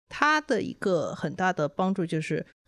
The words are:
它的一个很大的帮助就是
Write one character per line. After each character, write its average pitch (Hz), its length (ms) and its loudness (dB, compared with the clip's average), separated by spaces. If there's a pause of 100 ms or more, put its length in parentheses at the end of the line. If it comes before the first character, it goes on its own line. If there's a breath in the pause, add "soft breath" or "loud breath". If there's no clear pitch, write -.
它 302 320 2
的 254 220 -2
一 - 140 -6
个 170 380 0
很 165 220 -6
大 185 160 0
的 151 160 0
帮 190 260 0
助 190 120 -2
就 160 160 -2
是 156 240 -4 (220 soft breath)